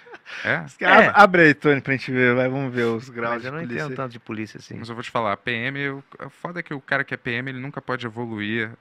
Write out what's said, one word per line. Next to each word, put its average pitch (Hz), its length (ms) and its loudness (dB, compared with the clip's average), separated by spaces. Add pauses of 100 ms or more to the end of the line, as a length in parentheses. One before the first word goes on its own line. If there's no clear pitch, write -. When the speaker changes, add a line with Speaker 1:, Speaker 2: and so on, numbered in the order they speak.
(440)
Speaker 1:
É? 139 220 0
Speaker 2:
Os 139 120 -18
caras 196 280 6
Speaker 3:
É. - 100 2
Speaker 2:
abre 190 280 8
aí, 151 100 8
Tony, 143 280 2
pra 139 120 -2
gente 131 180 -6
ver, 127 240 4
vai, 127 140 2
vamos 131 240 -4
ver 120 100 0
os 117 260 -2
graus 117 260 -4
Speaker 3:
Mas 113 60 -8
Speaker 2:
de 123 60 -10
Speaker 3:
eu 135 60 -8
não 156 80 -10
Speaker 2:
polícia. 151 240 -6
Speaker 3:
entendo 131 100 -8
tanto 131 160 -8
de 117 80 -16
polícia, 107 400 -10
assim. - 180 -16
Speaker 1:
Mas 113 120 -12
eu 117 60 -10
vou 120 80 -12
te - 60 -12
falar, 110 240 -2
a 101 40 -4
P - 140 -8
M, 123 280 -4
eu, 139 240 -6 (160)
o 139 100 -14
foda 175 300 -12
é 165 40 -10
que - 100 -10
o 139 80 -10
cara 139 220 -2
que 135 100 -8
é 127 40 -8
P - 140 -6
M, 127 200 -4
ele 127 80 -10
nunca 139 220 -10
pode 123 240 -8
evoluir 113 760 -6